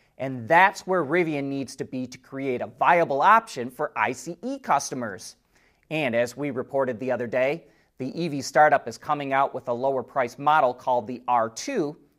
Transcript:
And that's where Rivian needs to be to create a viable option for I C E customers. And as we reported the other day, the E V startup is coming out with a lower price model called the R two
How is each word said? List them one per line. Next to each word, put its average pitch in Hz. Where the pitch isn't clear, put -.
And 131
that's 180
where 180
Rivian 151
needs 139
to 139
be 127
to 123
create 135
a 104
viable 147
option 185
for -
I 113
C 170
E 269
customers. 135
And 143
as 120
we 143
reported 123
the 127
other 120
day, 135
the -
E 170
V 139
startup 147
is 113
coming 143
out 135
with 123
a 123
lower 131
price 120
model 147
called 123
the 120
R 117
two 165